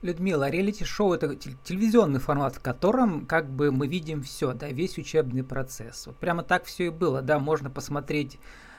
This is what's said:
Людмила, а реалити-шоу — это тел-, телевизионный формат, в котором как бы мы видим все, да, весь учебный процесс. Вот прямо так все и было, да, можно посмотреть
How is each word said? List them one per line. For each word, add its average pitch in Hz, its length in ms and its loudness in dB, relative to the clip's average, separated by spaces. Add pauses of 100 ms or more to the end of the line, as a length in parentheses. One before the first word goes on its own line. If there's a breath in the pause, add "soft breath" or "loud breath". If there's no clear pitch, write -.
Людмила, 175 440 0
а 139 40 0
реалити-шоу — 196 640 0
это 151 220 -2
тел-, 135 260 -14
телевизионный 196 580 4
формат, 139 360 0
в - 60 -16
котором 196 640 2
как 160 240 0
бы 143 200 2
мы 135 160 2
видим 156 360 -4
все, 135 320 -4
да, 143 140 -10
весь 147 280 -4
учебный 131 480 0
процесс. 131 640 -8
Вот - 100 -16
прямо 170 260 0
так 180 220 2
все - 200 -4
и 175 40 0
было, 160 320 0
да, 147 180 2
можно 143 300 0
посмотреть 143 680 -4 (400 loud breath)